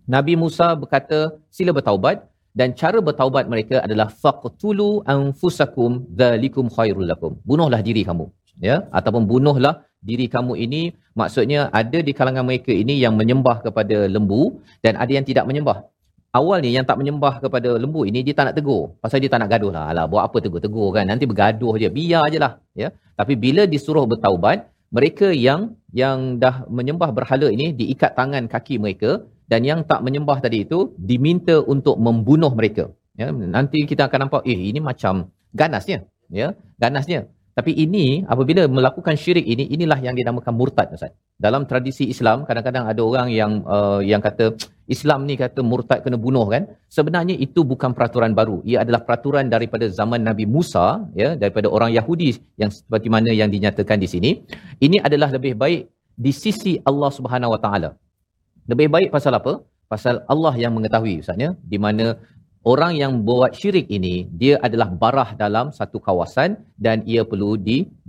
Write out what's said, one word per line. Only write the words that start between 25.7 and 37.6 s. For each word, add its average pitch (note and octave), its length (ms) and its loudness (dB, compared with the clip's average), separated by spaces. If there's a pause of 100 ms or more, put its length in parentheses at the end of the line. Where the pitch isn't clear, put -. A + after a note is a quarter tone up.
yang C3 400 -2
dah B2+ 320 0
menyembah C#3+ 480 -2
berhala C3+ 320 0
ini, B2 240 -2
diikat C3 480 -2
tangan C3 320 -2
kaki B2 240 -6
mereka, G#2+ 480 -2 (240)
dan A#2 160 2
yang D#3 240 0
tak A#2+ 160 0
menyembah C#3 400 -2
tadi A2 240 -2
itu F#3 320 -2
diminta D#3 640 2
untuk C#3 320 2
membunuh A#2 560 4
mereka. A2 400 -2 (240)
Ya, C3+ 160 -6
nanti C3+ 560 -2
kita C#3 240 0
akan C3+ 160 0
nampak, C#3 160 -2
"Eh, A#2 240 -2
ini A2+ 80 -4
macam A2 560 -4 (240)
ganasnya," D3 480 -2 (240)
ya, A#2 240 -4 (240)
ganasnya. C3+ 560 -2 (240)
Tapi D3+ 160 -2